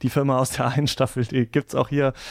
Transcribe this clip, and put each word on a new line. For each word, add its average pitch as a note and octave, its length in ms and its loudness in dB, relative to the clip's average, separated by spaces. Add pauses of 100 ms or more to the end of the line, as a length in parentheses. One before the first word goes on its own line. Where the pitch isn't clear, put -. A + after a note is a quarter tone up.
die B2+ 80 0
Firma C#3 280 2
aus B2+ 140 2
der B2 160 -2
einen C#3 200 2
Staffel, B2+ 360 -2
die B2 220 0
gibt's - 300 -2
auch C3 120 2
hier, C#3 240 0 (200)